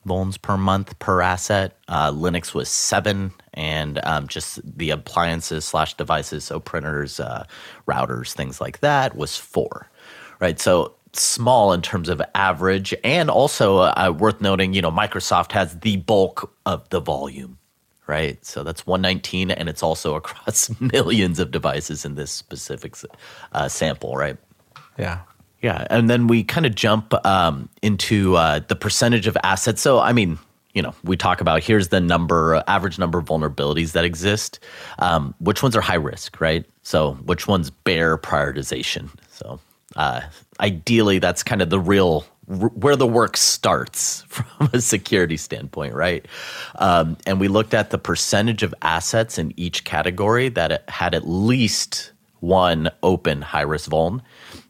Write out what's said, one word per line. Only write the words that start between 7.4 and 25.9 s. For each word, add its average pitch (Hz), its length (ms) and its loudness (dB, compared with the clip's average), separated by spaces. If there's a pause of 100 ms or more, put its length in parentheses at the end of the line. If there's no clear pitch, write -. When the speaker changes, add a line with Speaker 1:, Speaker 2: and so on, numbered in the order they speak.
Speaker 1:
routers, 62 460 -4
things - 280 -8
like - 200 -10
that, 143 360 0
was 73 200 -8
four, - 540 -6 (500)
right? 85 200 0
So 87 340 2 (180)
small 117 600 2
in 87 80 -2
terms 87 260 -4
of 82 140 -2 (120)
average, 95 600 2 (100)
and 156 240 2
also, 117 500 4
uh, 90 380 4
worth 104 240 2
noting, 95 320 2
you 95 80 0
know, 82 100 0
Microsoft 92 600 0
has 87 280 -2
the 104 180 0
bulk 95 520 2 (140)
of 92 240 -4
the 87 120 -2
volume, 67 580 -8 (480)
right? 76 400 -4
So - 160 -12
that's 82 240 -10
one 92 160 0
nineteen, 92 480 -2
and 85 180 -2
it's 78 140 -8
also 80 320 -2
<laughs> 78 80 -6
across - 480 -4 (100)
millions 107 580 2
of 90 120 -2
devices 73 560 -4
in 71 80 -8
this 71 160 -8
specific - 640 -12
s-, - 100 -20 (480)
uh, - 160 -2
sample, 69 480 -4
right? 69 220 -4 (600)
Speaker 2:
Yeah. 90 200 -6 (420)
Speaker 1:
Yeah, 107 300 -4